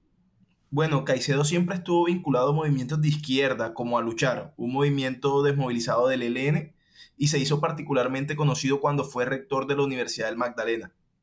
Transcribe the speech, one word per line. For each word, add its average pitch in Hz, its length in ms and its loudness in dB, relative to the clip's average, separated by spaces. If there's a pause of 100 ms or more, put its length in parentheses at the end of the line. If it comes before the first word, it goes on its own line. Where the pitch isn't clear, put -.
(720)
Bueno, 151 340 2
Caicedo 147 400 0
siempre 175 320 0
estuvo 175 300 2
vinculado 143 440 2
a - 20 2
movimientos 147 480 0
de 151 60 2
izquierda, 131 680 0
como 120 220 -2
A 117 60 0
Luchar, 113 540 -2
un 120 160 -4
movimiento 139 720 0
desmovilizado 127 640 2
del 127 140 0
E 117 40 -2
L 127 220 0
N, - 260 -2 (420)
y 151 120 2
se 151 100 2
hizo 143 220 0
particularmente 135 720 -2
conocido 139 460 0
cuando 143 240 0
fue 123 200 -2
rector 135 440 -2
de 139 80 0
la 143 80 2
Universidad 120 420 -4
del 113 100 -4
Magdalena. 117 560 -4 (300)